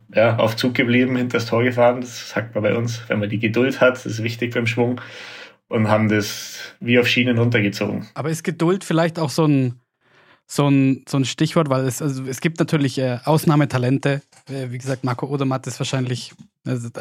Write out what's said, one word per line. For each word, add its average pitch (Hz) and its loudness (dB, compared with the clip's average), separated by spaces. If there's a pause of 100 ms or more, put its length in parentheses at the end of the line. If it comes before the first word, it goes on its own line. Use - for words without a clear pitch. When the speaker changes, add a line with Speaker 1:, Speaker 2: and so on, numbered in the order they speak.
(140)
Speaker 1:
ja, 113 4
auf - 0
Zug 123 0
geblieben, 127 2
hinter 123 -2
das 113 -4
Tor 113 0
gefahren. 123 2
Das - -12
sagt - -6
man 104 -2
bei 104 2
uns, 117 -4
wenn 113 -2
man 104 -2
die 110 -2
Geduld 120 0
hat, 127 6
das - -12
ist 113 -6
wichtig 117 -4
beim 120 -2
Schwung, 123 0 (680)
und 110 0
haben 107 4
das - -4
wie 120 2
auf 120 4
Schienen 123 2
runtergezogen. 104 0
Speaker 2:
Aber 135 -6
ist 160 -4
Geduld 175 0
vielleicht 165 0
auch 151 -2
so 160 2
ein, 131 2 (640)
so 143 2
ein, 135 4
so - -2
ein 135 2
Stichwort? 160 0
Weil 131 2
es, 131 -4
also 131 -4
es 131 -8
gibt 165 0
natürlich, 147 0
äh, 123 0
Ausnahmetalente. 143 2 (300)
Äh, 135 -6
wie 123 -8
gesagt, 131 -6
Marco 123 -4
Odermatt 135 -2
ist 127 -8
wahrscheinlich, 127 -4 (320)
äh, 127 -2 (240)